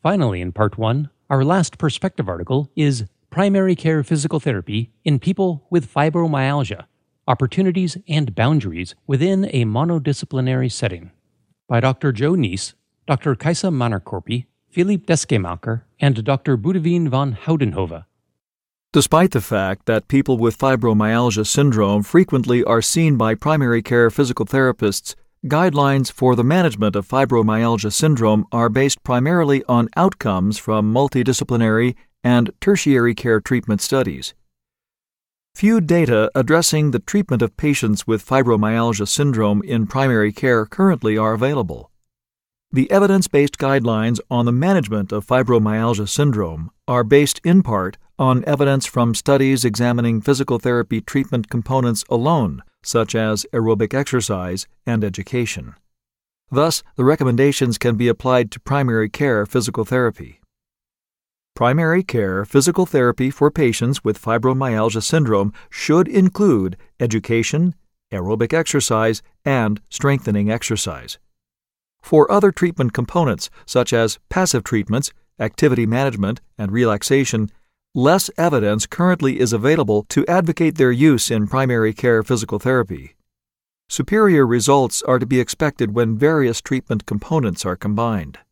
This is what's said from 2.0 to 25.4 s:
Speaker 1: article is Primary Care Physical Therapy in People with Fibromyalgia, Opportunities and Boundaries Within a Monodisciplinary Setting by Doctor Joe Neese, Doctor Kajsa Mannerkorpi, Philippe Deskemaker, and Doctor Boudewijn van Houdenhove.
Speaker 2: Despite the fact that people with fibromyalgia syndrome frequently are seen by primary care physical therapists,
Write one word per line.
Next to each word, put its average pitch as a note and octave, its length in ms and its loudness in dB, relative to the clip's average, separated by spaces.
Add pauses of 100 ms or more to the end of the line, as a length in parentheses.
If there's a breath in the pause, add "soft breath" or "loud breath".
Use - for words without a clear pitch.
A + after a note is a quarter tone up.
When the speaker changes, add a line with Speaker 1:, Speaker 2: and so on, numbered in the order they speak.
Speaker 1:
article F#2+ 480 -4
is C3+ 300 0 (240)
Primary F#3+ 480 0
Care D#3+ 260 -2
Physical D#3 380 -2
Therapy A2 500 -4 (140)
in D3 120 2
People F3+ 520 -2
with E3 200 -2
Fibromyalgia, D3 1000 -2 (380)
Opportunities F3+ 800 -2
and D3 300 -2
Boundaries G2+ 580 -2 (140)
Within F#3 380 0
a B2+ 180 -2
Monodisciplinary C3 1040 -2
Setting F2+ 420 -8 (580)
by A#2+ 100 2
Doctor C3 320 0
Joe C3+ 220 -2
Neese, G2+ 400 -4 (340)
Doctor C#3+ 260 -2
Kajsa E3+ 380 -2
Mannerkorpi, A#2+ 760 -6 (220)
Philippe F#3 360 -2
Deskemaker, A2+ 760 -4 (180)
and C3+ 240 0
Doctor C3+ 320 -2
Boudewijn E3+ 500 -2
van C3 380 -2
Houdenhove. G2 580 -2 (880)
Speaker 2:
Despite D#3 380 2
the B2+ 80 -2
fact G2 460 -4
that A2 240 -2
people C3+ 280 2
with A2+ 200 0
fibromyalgia A2+ 880 2
syndrome G#2+ 560 2
frequently B2 600 2
are A2+ 160 2
seen D#3+ 340 2
by A2+ 200 0
primary C3 460 0
care A#2+ 280 2
physical A#2+ 360 -2
therapists, B2 680 -2 (300)